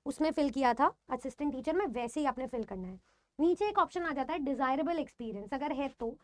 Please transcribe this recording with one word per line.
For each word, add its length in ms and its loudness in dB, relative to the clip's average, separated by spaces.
उसमें 260 2
फिल 180 4
किया 240 4
था 180 4
असिस्टेंट 440 -4
टीचर 220 -2
में, 120 2
वैसे 320 -4
ही 60 2
आपने 220 -2
फिल 160 -4
करना 240 -8
है। 120 -12
नीचे 280 4
एक 120 0
ऑप्शन 240 2
आ 100 -2
जाता 200 -2
है 80 -2
डिजायरेबल 580 0
एक्सपीरियंस, 540 -8
अगर 200 -2
है 160 -2
तो। 340 -6